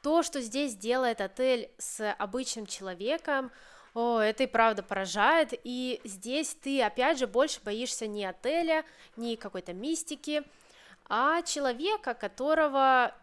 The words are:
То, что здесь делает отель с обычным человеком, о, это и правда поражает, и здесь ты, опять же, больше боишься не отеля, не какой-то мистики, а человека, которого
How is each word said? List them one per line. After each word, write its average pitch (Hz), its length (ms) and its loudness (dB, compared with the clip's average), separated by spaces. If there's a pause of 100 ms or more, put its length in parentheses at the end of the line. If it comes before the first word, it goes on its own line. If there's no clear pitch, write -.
То, 320 220 4
что 285 160 -4
здесь 247 340 -2
делает 233 460 0
отель 240 580 0
с - 400 -4
обычным 214 480 -6
человеком, 247 840 -4 (420)
о, 233 260 2
это 214 240 2
и 254 40 2
правда 226 360 4
поражает, 208 680 2 (120)
и 247 400 -4
здесь 233 580 -4
ты, 269 180 0
опять 254 380 2
же, 247 80 0
больше 247 340 0
боишься 220 460 -6
не 208 160 -6
отеля, 311 640 0 (320)
не 233 180 -4
какой-то 185 380 -10
мистики, 294 720 -6 (640)
а 294 320 2
человека, 294 720 -2
которого 269 1080 2